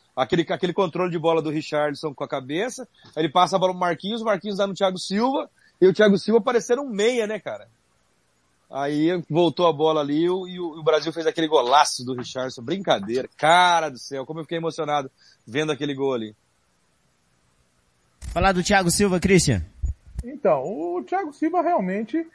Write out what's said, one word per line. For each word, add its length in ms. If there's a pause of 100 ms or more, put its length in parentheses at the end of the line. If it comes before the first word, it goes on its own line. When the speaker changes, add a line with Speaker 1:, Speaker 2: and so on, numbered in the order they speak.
(160)
Speaker 1:
Aquele, 340
aquele 240
controle 380
de 80
bola 240
do 80
Richarlison 600
com 100
a 40
cabeça, 600 (280)
aí 80
ele 80
passa 240
a 40
bola 140
pro 60
Marquinhos, 420
o 40
Marquinhos 320
dá 80
no 80
Thiago 240
Silva, 500 (340)
e 60
o 60
Thiago 240
Silva 240
parecendo 400
um 80
meia, 380
né, 120
cara? 280 (1040)
Aí 600
voltou 380
a 40
bola 300
ali, 260
o, 200
e 120
o, 200
o 40
Brasil 300
fez 140
aquele 200
golaço 560
do 120
Richarlison. 480
Brincadeira. 760
Cara 520
do 100
céu, 260
como 140
eu 40
fiquei 140
emocionado 520 (360)
vendo 260
aquele 220
gol 220
ali. 200 (2000)
Speaker 2:
Falar 180
do 120
Thiago 280
Silva, 280
Christian. 440 (600)
Speaker 3:
Então, 420
o 380
Thiago 300
Silva 280
realmente, 720